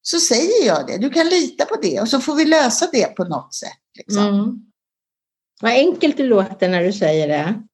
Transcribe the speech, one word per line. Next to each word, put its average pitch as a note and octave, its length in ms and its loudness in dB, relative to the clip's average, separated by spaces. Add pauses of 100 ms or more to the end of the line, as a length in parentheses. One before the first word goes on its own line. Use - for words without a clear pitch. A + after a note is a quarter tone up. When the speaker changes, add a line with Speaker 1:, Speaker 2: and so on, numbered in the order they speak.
Speaker 1:
så E4+ 180 -4
säger E4 460 2
jag D3+ 200 0
det. - 120 -8
Du B3+ 120 -2
kan E4 180 0
lita F4 360 0
på A4 180 -4
det F#3+ 180 -2
och A3 80 -2
så C4+ 120 0
får D4+ 140 -4
vi D#4 100 2
lösa D#4 480 2
det A3+ 140 2
på - 180 -6
något D#3+ 300 -8
sätt, - 240 -14 (200)
liksom. G#3 280 -2
Speaker 2:
Mm. G#3 300 -2 (1040)
Vad A3+ 120 0
enkelt D4 440 2
det C#4+ 80 -2
låter G3 440 2
när F3+ 140 0
du F#3 100 0
säger D#3 360 0
det. D#3 340 -2 (120)